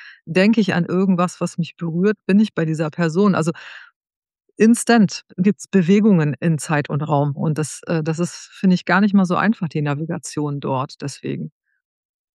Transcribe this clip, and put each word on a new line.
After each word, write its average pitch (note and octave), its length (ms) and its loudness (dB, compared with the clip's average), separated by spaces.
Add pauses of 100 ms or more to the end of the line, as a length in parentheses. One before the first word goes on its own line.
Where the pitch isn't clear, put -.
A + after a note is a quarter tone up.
(260)
Denke G3 360 2
ich F#3 120 0
an E3+ 120 2
irgendwas, F3+ 560 0
was - 160 -8
mich - 180 -6
berührt, F3 500 -2
bin G3 140 4
ich G#3+ 140 0
bei E3 120 -2
dieser D#3+ 240 -2
Person. E3+ 460 2
Also, D#3+ 160 0 (1040)
instant A3+ 640 2 (140)
gibt's F3+ 300 -2
Bewegungen F#3+ 720 4
in E3 180 0
Zeit D3 320 -2
und D3+ 120 -2
Raum D3 340 0
und D3+ 220 -2
das, - 300 -6
äh, E3 160 -2
das D#3 160 -4
ist, - 320 -8
finde F#3 240 2
ich, - 100 -4
gar F3+ 160 2
nicht G3+ 120 0
mal F#3+ 120 4
so F3 100 0
einfach, F#3+ 320 -2
die D3+ 140 -4
Navigation D3 800 -6
dort. C#3 420 -6
Deswegen C#3 480 -8 (840)